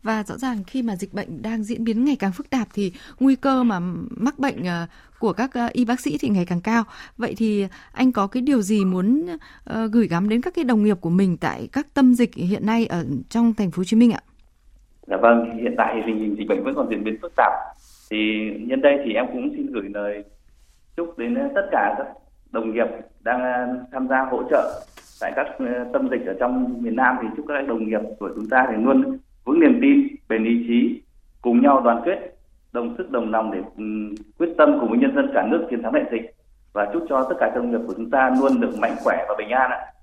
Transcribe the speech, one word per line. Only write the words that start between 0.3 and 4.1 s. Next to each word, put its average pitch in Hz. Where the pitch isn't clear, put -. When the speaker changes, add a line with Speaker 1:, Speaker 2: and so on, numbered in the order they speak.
Speaker 1:
ràng 240
khi 262
mà 226
dịch 190
bệnh 175
đang 220
diễn 233
biến 226
ngày 285
càng 202
phức 226
tạp 247
thì 196
nguy 269
cơ 262
mà 208